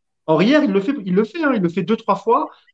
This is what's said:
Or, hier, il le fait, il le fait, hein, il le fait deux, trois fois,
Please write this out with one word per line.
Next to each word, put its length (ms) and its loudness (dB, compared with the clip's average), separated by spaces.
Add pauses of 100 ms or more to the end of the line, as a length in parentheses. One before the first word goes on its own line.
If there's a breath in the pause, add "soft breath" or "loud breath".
(260)
Or, 160 2
hier, 220 4
il 60 0
le 100 0
fait, 120 -2 (120)
il 100 -2
le 100 2
fait, 180 -6
hein, 120 0
il 80 -2
le 80 0
fait 120 -4
deux, 140 -2
trois 200 -4
fois, 340 -2 (220 loud breath)